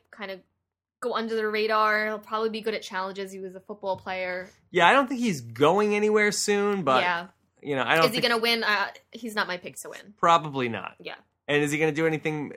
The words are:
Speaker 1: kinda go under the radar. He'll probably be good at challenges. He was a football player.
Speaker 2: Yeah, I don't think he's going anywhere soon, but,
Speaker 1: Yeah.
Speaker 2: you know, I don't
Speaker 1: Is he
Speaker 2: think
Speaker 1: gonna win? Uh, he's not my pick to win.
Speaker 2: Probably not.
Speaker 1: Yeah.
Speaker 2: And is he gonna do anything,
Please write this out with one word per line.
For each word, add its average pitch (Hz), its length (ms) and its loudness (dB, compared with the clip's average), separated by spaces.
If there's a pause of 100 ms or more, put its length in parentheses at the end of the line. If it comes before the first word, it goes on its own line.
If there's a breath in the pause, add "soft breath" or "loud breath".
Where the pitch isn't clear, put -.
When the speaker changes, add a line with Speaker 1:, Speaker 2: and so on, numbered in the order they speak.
(160)
Speaker 1:
kinda 190 260 -12 (580)
go 240 160 -4
under 226 200 -2
the 220 120 0
radar. 214 600 2
He'll 214 120 -6
probably 220 300 -4
be 220 100 -6
good 220 140 -4
at 208 80 -6
challenges. 190 500 -8
He 190 80 -14
was 190 160 -12
a 190 60 -18
football 196 360 -8
player. 185 520 -8 (220)
Speaker 2:
Yeah, 170 160 6
I 202 60 8
don't 269 140 4
think 269 140 -6
he's 190 200 0
going 156 540 2
anywhere 214 360 2
soon, 202 520 0
but, 131 180 4
Speaker 1:
Yeah. 175 260 -2 (360)
Speaker 2:
you 143 120 -4
know, 131 80 0
I 120 120 2
don't 262 100 6
Speaker 1:
Is 233 60 0
he 247 80 -4
Speaker 2:
think 233 120 0
Speaker 1:
gonna 233 100 0
win? 226 220 0
Uh, 208 240 0 (240)
he's 220 220 -12
not 208 140 -2
my 180 100 -6
pick 170 240 -16
to 156 80 -16
win. - 300 -18
Speaker 2:
Probably 151 500 4
not. 104 300 -8
Speaker 1:
Yeah. - 160 -12 (320)
Speaker 2:
And 147 160 2
is 147 80 0
he 151 80 0
gonna 156 140 2
do 160 120 0
anything, 156 520 -2